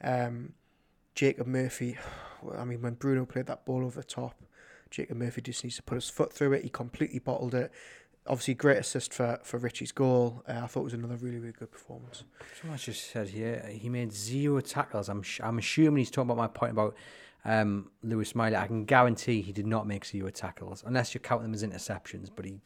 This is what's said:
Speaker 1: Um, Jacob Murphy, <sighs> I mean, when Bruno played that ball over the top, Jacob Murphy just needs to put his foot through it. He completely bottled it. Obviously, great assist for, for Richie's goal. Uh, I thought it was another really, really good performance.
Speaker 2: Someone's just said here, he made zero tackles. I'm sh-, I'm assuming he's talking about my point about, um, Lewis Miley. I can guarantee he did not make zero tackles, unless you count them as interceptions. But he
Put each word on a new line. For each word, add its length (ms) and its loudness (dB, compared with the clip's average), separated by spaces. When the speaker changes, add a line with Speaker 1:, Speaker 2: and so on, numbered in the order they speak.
Speaker 1:
Um, 480 -2
Jacob 320 2
Murphy, 500 -2
<sighs> 300 -12
I 80 -6
mean, 180 -6
when 120 -2
Bruno 300 2
played 220 -4
that 180 -8
ball 200 0
over 160 -6
the 60 -12
top, 360 -8
Jacob 280 -6
Murphy 240 -4
just 220 -6
needs 120 -8
to 60 -12
put 140 -4
his 120 -4
foot 240 0
through 220 2
it. 80 0
He 80 -8
completely 480 -2
bottled 360 -2
it. 160 2
Obviously, 280 2
great 240 8
assist 340 -2
for, 300 0
for 160 -6
Richie's 340 -4
goal. 560 4
Uh, 140 -4
I 40 -6
thought 140 -4
it 40 -2
was 100 -4
another 220 -6
really, 220 -6
really 140 -10
good 180 -14
performance. 540 -16
Speaker 2:
Someone's 240 -8
just 260 -8
said 180 -2
here, 420 -4
he 180 -8
made 240 -2
zero 480 2
tackles. 480 -2
I'm 140 -4
sh-, 200 -8
I'm 160 0
assuming 400 6
he's 120 2
talking 200 0
about 80 2
my 80 2
point 260 0
about, 220 2
um, 460 4
Lewis 320 0
Miley. 220 4
I 100 2
can 180 -2
guarantee 580 6
he 100 -6
did 140 -2
not 200 0
make 180 -4
zero 260 -6
tackles, 560 -10
unless 280 0
you 60 -6
count 220 0
them 120 -4
as 80 -4
interceptions. 720 -8
But 100 -10
he 220 -12